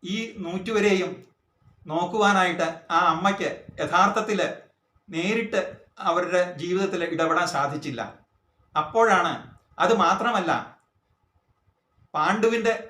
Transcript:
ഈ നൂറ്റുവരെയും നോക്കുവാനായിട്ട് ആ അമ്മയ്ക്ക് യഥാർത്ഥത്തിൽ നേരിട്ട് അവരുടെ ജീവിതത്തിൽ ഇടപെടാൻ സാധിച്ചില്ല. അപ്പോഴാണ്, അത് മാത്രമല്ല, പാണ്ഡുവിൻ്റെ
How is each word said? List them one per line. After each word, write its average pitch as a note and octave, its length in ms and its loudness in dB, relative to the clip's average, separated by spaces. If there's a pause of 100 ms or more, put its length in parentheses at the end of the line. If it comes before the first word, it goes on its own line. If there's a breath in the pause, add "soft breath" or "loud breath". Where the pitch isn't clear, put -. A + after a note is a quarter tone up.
(140)
ഈ - 20 -2 (280)
നൂറ്റുവരെയും F#3+ 640 0 (800)
നോക്കുവാനായിട്ട് F3+ 760 2 (300)
ആ - 20 4 (140)
അമ്മയ്ക്ക് F#3 360 0 (320)
യഥാർത്ഥത്തിൽ G3+ 600 2 (720)
നേരിട്ട് G#3 460 -2 (480)
അവരുടെ F3 340 2 (180)
ജീവിതത്തിൽ F3+ 400 -2 (140)
ഇടപെടാൻ E3 320 0 (100)
സാധിച്ചില്ല. C#3 440 -4 (720)
അപ്പോഴാണ്, F3 580 2 (520)
അത് A3+ 80 4 (120)
മാത്രമല്ല, F#3+ 480 0 (1600)
പാണ്ഡുവിൻ്റെ A3 580 2 (180)